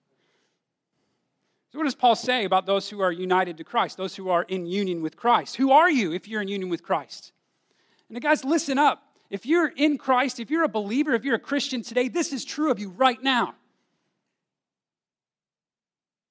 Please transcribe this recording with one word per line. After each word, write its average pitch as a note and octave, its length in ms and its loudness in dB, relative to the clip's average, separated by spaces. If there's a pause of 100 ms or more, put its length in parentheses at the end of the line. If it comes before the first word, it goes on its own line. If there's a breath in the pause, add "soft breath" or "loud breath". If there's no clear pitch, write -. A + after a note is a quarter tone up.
(1700)
So C#4 80 -10
what D#4 60 0
does C4 100 0
Paul A#3 200 4
say B3 300 -2
about F#3 200 2
those G3 240 0
who G#3 100 -10
are F#3 120 2
united F3+ 460 0
to E3 60 -16
Christ, G3 340 -2
those F#3 180 -8
who F#3+ 140 -8
are F3 140 2
in F3+ 240 -6
union F3+ 340 -2
with D#3 140 -6
Christ? A3+ 400 0
Who C4 160 2
are D#4+ 180 8
you A#3 220 0
if F#3 160 -8
you're G#3+ 140 -6
in G3 60 -4
union F#3+ 220 -4
with E3 140 -4
Christ? - 480 -6 (760)
And A3 80 -16
the B3 40 -8
guys, D4+ 240 2
listen C#4 340 0
up. C#4 240 2 (300)
If G3+ 160 -8
you're D#4+ 200 2
in D4 300 0
Christ, B3+ 420 0
if A#3 120 -8
you're E4 120 2
a D4 60 0
believer, A#3 460 -2
if G#3 80 -2
you're B3+ 120 0
a - 40 -4
Christian C4 420 -4
today, B3 260 -2
this C4+ 240 -2
is C4 140 -6
true D4+ 240 -2
of G3+ 100 0
you G3+ 100 -10
right A#3+ 320 2
now. B3 340 0 (2750)